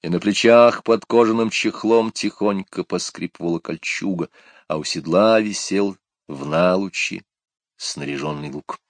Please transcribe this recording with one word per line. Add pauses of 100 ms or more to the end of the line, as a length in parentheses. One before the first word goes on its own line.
И
на
плечах
под
кожаным
чехлом
тихонько
поскрипывала
кольчуга, (380)
а
у
седла
висел (320)
в
налучи (540)
снаряжённый
лук. (100)